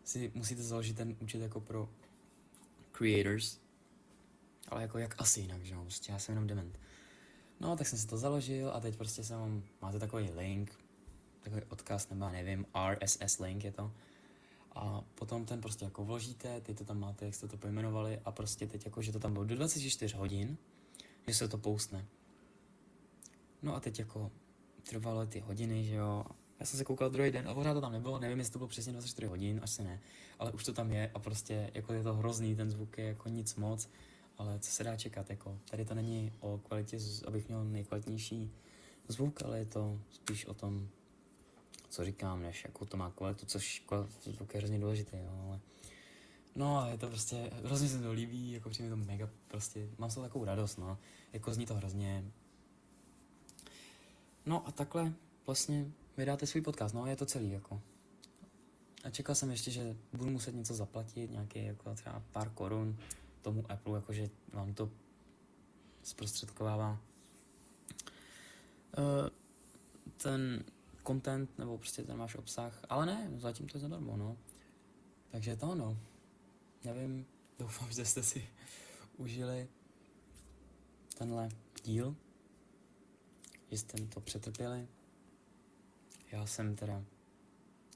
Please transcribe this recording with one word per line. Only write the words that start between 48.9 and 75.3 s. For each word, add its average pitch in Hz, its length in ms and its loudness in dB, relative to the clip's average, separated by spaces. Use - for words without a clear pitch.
to 101 60 0
mega, 101 220 -2
prostě, 104 500 -4
mám 120 120 -2
z 110 60 0
toho 127 120 -4
takovou 120 180 -2
radost, 101 320 2
no. 92 200 -2
Jako 110 200 0
zní 117 120 4
to 113 100 0
hrozně. 98 560 2
No 156 220 2
a - 40 -8
takhle 165 420 2
vlastně 143 460 2
vydáte 143 300 4
svůj 156 140 2
podcast, 113 340 2
no, 120 100 0
je 135 100 2
to 139 100 0
celý, 110 260 2
jako. 101 300 -4
A - 60 -4
čekal 143 260 0
jsem 135 160 4
ještě, 120 200 0
že 117 260 0
budu 123 160 0
muset 131 260 0
něco 117 180 0
zaplatit, 113 580 -2
nějaký, 107 340 -2
jako 107 300 -4
třeba - 360 -8
pár 107 180 0
korun 110 480 0
tomu 110 300 0
Apple, 104 260 0
jakože 104 320 0
vám 101 200 0
to 107 160 0
zprostředkovává, 107 960 0
eh, 143 320 4
ten 131 460 2
content, 135 520 2
nebo 120 180 -2
prostě 113 260 -4
ten 117 140 -4
váš 113 180 -4
obsah, - 540 -6
ale 139 160 6
ne, 196 320 0
zatím 120 300 -2
to 143 100 -6
je 139 40 -2
zadarmo, 147 360 -2
no. 110 200 -2
Takže 110 260 0